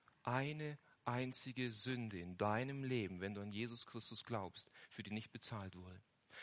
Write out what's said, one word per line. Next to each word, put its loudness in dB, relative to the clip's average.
eine 2
einzige 2
Sünde 0
in -4
deinem 4
Leben, 2
wenn 0
du -2
an -4
Jesus -2
Christus -6
glaubst, -2
für -8
die -4
nicht -2
bezahlt -4
wurde. -10